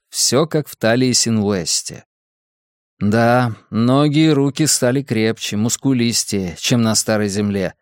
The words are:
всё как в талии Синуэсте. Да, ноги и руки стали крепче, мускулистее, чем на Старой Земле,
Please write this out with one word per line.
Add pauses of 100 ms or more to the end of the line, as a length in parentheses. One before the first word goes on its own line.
всё
как
в
талии
Синуэсте. (920)
Да, (160)
ноги
и
руки
стали
крепче,
мускулистее,
чем
на
Старой
Земле,